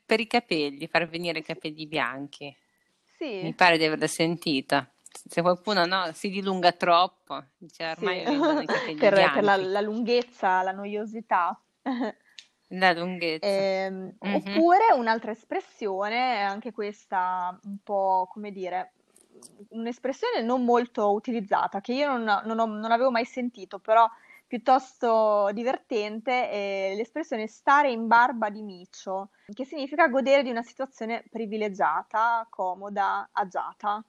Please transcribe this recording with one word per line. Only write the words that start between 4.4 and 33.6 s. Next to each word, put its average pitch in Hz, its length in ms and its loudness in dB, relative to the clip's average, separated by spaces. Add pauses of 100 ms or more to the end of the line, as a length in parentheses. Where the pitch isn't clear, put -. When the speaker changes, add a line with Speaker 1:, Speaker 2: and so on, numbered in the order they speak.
Speaker 1:
Se - 300 -8
qualcuno, 180 440 2
no, 180 280 -2
si - 160 -8
dilunga 190 420 2
troppo, 175 720 0 (140)
dice, 165 260 -16
"Ormai 180 360 -4
Speaker 2:
Sì. - 40 -10
Speaker 1:
mi - 60 -4
vengono 294 320 0
i - 60 -8
capelli - 320 -4
Speaker 2:
<laughs> - 40 -4
Per, 202 100 6
per 165 300 4
la, 202 140 4
Speaker 1:
bianchi." 185 140 -2
Speaker 2:
la 202 100 -2
lunghezza, 214 840 0
la 185 80 -4
noiosità. 208 920 -4 (200)
<laughs> 247 360 -6 (520)
Speaker 1:
La 185 240 4
lunghezza. 170 520 -4
Speaker 2:
Ehm, 190 760 -2
Speaker 1:
Mhm. 202 140 -4
Speaker 2:
oppure 339 600 4
un'altra 226 360 -2
espressione, 226 1120 -4
anche 202 300 -4
questa 185 920 -6
un 202 180 -12
po', 190 480 0
come 208 200 -12
dire, 185 420 -8 (800)
un'espressione 254 680 -4
non 247 220 0
molto 240 480 2
utilizzata, 202 680 -2
che 233 120 -6
io 285 140 0
non, 247 160 -2
non 220 360 -2
ho, 226 60 2
non 220 260 -4
avevo 247 200 4
mai 233 140 0
sentito, 240 540 -10
però 226 300 6 (380)
piuttosto 226 1040 2
divertente, 226 1000 -2
è 196 460 -2
l'espressione 233 520 -4
"stare 277 440 2
in 226 160 -4
barba 233 420 4
di 214 120 -12
micio", 190 680 -10 (220)
che 254 140 -8
significa 294 420 0
godere 269 360 4
di 247 60 -6
una 233 140 -4
situazione 233 680 -8
privilegiata, 214 1200 -2
comoda, 196 840 -4
agiata. 202 760 -4